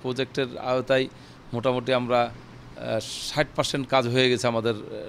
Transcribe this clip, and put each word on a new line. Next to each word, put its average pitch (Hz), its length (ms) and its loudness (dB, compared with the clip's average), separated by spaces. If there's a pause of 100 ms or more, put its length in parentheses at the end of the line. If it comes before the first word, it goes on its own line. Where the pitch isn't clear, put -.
প্রজেক্টের 127 560 -4
আওতায় 131 500 2 (460)
মোটামুটি 127 400 2
আমরা, 123 280 4
আহ, 117 800 -6
ষাট - 540 -4
পার্সেন্ট 139 340 -2
কাজ 131 180 4
হয়ে 127 220 4
গেছে 123 180 2
আমাদের 113 260 2 (360)